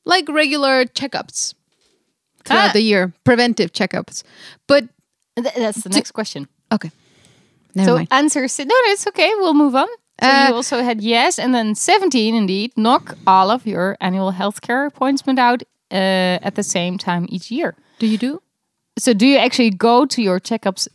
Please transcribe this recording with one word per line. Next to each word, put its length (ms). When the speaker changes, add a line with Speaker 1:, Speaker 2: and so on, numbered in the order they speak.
Speaker 1:
like, 260
regular 560
checkups 680
throughout 260
Speaker 2:
Ah. 40
Speaker 1:
the 80
year, 320
preventive 480
checkups. 520
But 160
Speaker 2:
Th-, 180
that's 280
the 60
Speaker 1:
do 60
Speaker 2:
next 160
question. 360
Speaker 1:
Okay. 200
Never 140
Speaker 2:
So 80
Speaker 1:
mind. 140
Speaker 2:
answer 360
si-, 180
no, 100
no, 160
it's 160
okay. 300
We'll 160
move 220
on. 120
So 60
Speaker 1:
Uh, 220
Speaker 2:
you 60
also 260
had 200
yes, 380
and 140
then 220
seventeen, 600
indeed, 400
knock 400
all 240
of 160
your 320
annual 340
healthcare 540
appointment 520
out, 220
uh, 500
at 140
the 80
same 340
time 320
each 220
year. 240
Speaker 1:
Do 80
you 100
do? 240
Speaker 2:
So 160
do 120
you 120
actually 340
go 340
to 160
your 180
checkups, 540